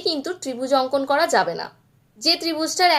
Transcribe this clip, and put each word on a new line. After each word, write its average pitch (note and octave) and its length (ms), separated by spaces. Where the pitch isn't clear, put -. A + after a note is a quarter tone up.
কিন্তু D#4 220
ত্রিভুজ B3+ 380
অঙ্কন C4 320
করা D4+ 140
যাবে E3+ 260
না, - 60
যে E4 240
ত্রিভুজটার E4 580